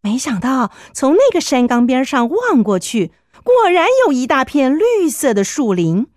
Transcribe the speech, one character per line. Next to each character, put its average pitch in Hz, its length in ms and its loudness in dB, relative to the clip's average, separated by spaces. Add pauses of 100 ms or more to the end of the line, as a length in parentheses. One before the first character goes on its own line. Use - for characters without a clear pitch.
没 214 160 -4
想 254 220 -4
到 254 320 -2 (220)
从 285 220 0
那 523 160 4
个 359 80 0
山 247 280 0
岗 240 180 2
边 254 180 0
上 247 240 -2
望 370 360 0
过 190 160 0
去， 190 320 -4 (320)
果 480 260 2
然 359 180 2 (200)
有 302 40 2
一 254 140 -2
大 269 180 0
片 269 320 0
绿 415 320 0
色 254 240 -2
的 202 120 0
树 233 280 -2
林 180 460 -2